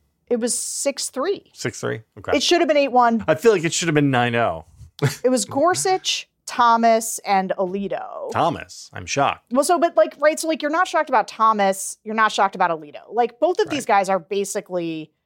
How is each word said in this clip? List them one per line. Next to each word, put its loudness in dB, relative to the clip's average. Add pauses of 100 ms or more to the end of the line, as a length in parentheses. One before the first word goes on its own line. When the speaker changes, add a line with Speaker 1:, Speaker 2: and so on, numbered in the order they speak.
(280)
Speaker 1:
It 0
was -2
six -6
three. -6
Speaker 2:
Six -8
three? -6 (180)
Okay. -2
Speaker 1:
It 0
should 2
have 2
been 2
eight 2
one. 2
Speaker 2:
I 4
feel 6
like 0
it -2
should -2
have 0
been 4
nine 2
oh. 0 (580)
Speaker 1:
It 4
was 0
Gorsuch, -2 (160)
Thomas, 2
and 0
Alito. -6
Speaker 2:
Thomas. -2
I'm -12
shocked. -2
Speaker 1:
Well, 2
so, 2
but, 2
like, 4
right, 2
so, -4
like, -2
you're -2
not 0
shocked -2
about 2
Thomas. 0
You're -8
not 2
shocked 2
about 2
Alito. -8 (100)
Like, -2
both 0
of 0
these -2
Speaker 2:
Right. -8 (120)
Speaker 1:
guys -2
are 0
basically -6 (140)